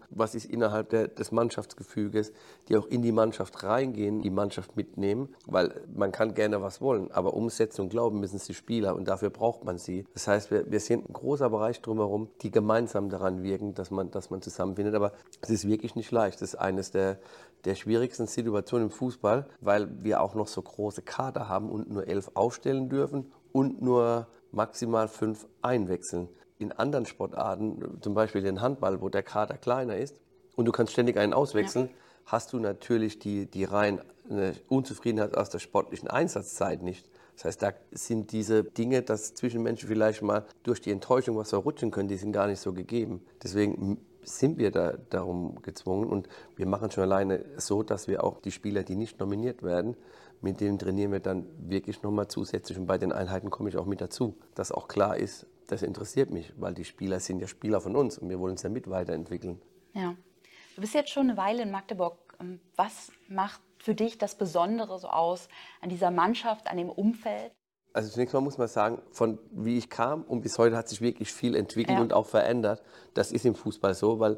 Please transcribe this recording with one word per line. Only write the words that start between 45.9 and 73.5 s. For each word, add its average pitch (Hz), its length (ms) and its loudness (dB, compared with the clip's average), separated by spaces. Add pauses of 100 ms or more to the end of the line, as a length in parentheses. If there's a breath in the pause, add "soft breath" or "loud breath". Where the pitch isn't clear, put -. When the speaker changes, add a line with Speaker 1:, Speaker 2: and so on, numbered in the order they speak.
Speaker 1:
und 101 180 -2 (280 loud breath)
wir 95 100 -4
machen 101 240 0
schon 95 140 0
alleine 95 420 2 (120)
so, 104 260 0
dass 104 240 -4
wir - 160 0
auch - 180 -2
die 98 100 -6
Spieler, 101 320 -4
die 92 120 -6
nicht 110 240 -6
nominiert 107 440 -4
werden, 90 320 0 (460 loud breath)
mit 95 200 -2
denen 101 180 2
trainieren 98 320 0
wir 98 80 0
dann 92 260 -2 (120)
wirklich 95 440 -4
nochmal 104 280 0
zusätzlich 101 480 -6
und 92 80 -4
bei 92 120 2
den 92 140 0
Einheiten 95 380 -4
komme 107 200 -4
ich 92 60 -4
auch 90 100 -2
mit 95 140 -4
dazu, 104 380 -4 (180 loud breath)
dass - 160 -4
auch - 160 -6
klar 101 300 2
ist, - 280 -4 (220)
das - 140 -4
interessiert 104 500 -2
mich, 82 260 -8
weil 92 160 -6
die 87 120 -10
Spieler 95 340 -4
sind 92 220 -4
ja 98 60 -8
Spieler 104 340 0
von 95 140 -4
uns 135 220 2
und 90 120 -8
wir 92 100 -4
wollen 92 120 -2
uns 92 120 -8
ja 92 60 -4
mit 110 200 -6
weiterentwickeln. 87 720 -4 (320)
Speaker 2:
Ja. 180 220 -6 (600 loud breath)
Du 190 60 -12
bist 214 120 -6
jetzt 294 160 0
schon 269 200 2
eine 220 80 0
Weile 214 260 0
in 202 80 -4
Magdeburg. 185 460 -4 (220)
Ähm, 180 220 -12 (160)
was 208 340 -2 (160)
macht 196 340 -2 (180)
für - 160 0
dich 220 220 0
das 202 180 -2
Besondere 185 640 0
so 180 120 -12
aus 175 400 0 (320 loud breath)
an 175 80 -6
dieser 180 200 2
Mannschaft, 214 640 2
an 180 60 -2
dem 175 120 -2
Umfeld? 214 640 0 (400)
Speaker 1:
Also 110 200 -2
zunächst 123 240 0
mal 135 60 4
muss 139 180 -2
man 117 80 2
sagen, 110 340 2 (100)
von 113 280 2 (120)
wie 120 260 0
ich 113 120 -4
kam 143 320 0
und 123 200 -4
bis - 180 -6
heute 117 180 8
hat 117 100 -4
sich 104 140 -10
wirklich 117 320 -2
viel - 220 0
entwickelt 110 420 0
Speaker 2:
Ja. - 60 6
Speaker 1:
und 113 100 0
auch 110 140 4
verändert. 113 560 2 (320 loud breath)
Das - 160 2
ist - 140 2
im 110 100 6